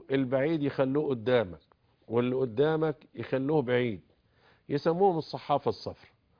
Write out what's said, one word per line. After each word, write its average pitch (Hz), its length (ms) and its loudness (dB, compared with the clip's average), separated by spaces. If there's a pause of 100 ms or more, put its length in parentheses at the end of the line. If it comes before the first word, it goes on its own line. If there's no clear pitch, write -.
(120)
البعيد 135 520 0
يخلوه 143 460 0
قدامك، 113 500 0 (480)
واللي 123 280 0
قدامك 147 800 0
يخلوه 139 460 0
بعيد، 120 400 0 (680)
يسموهم 170 480 2
الصحافة 143 520 -2
الصفراء. - 420 -8 (280)